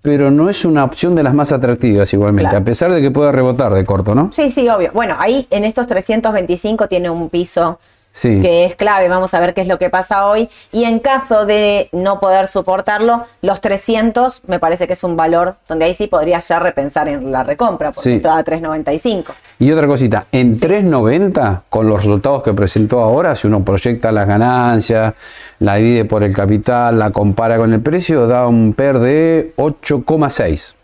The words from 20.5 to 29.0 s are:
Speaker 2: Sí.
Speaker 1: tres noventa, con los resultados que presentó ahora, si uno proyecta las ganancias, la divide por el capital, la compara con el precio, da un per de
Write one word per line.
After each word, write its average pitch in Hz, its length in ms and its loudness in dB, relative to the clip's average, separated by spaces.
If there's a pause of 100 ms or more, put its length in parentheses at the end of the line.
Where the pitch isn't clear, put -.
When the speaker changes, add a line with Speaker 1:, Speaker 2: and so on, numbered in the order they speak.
Speaker 2:
Sí. 117 60 -4
Speaker 1:
tres 196 240 0
noventa, 135 840 0
con 107 180 0
los 104 100 2
resultados 104 440 0
que 110 120 0
presentó 107 480 0
ahora, 135 340 2
si - 100 -6
uno 104 180 2
proyecta 113 480 0
las 104 160 0
ganancias, 113 840 0 (460)
la 101 160 0
divide 113 280 4
por 104 200 0
el 101 100 0
capital, 113 640 0
la 107 140 0
compara 107 460 0
con 113 160 2
el 110 80 2
precio, 156 440 0
da 123 220 2
un 113 260 2
per 135 240 0
de 156 600 2